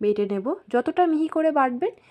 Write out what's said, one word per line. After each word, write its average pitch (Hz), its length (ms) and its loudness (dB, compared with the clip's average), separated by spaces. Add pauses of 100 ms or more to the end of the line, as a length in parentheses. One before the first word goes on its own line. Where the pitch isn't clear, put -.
বেটে 208 240 0
নেব। 196 200 -4 (240)
যতটা 320 360 0
মিহি 320 220 0
করে 320 240 0
বাটবেন, 269 420 0 (180)